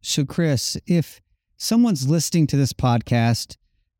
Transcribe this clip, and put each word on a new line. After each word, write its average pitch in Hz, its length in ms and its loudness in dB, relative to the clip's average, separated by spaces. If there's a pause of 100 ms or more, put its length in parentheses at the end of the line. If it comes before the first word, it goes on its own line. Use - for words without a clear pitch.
so - 220 -2
Chris, 147 540 -2 (100)
if - 340 -2 (360)
someone's 214 500 0
listening 160 400 2
to 139 100 0
this 139 160 0
podcast, 120 840 0 (420)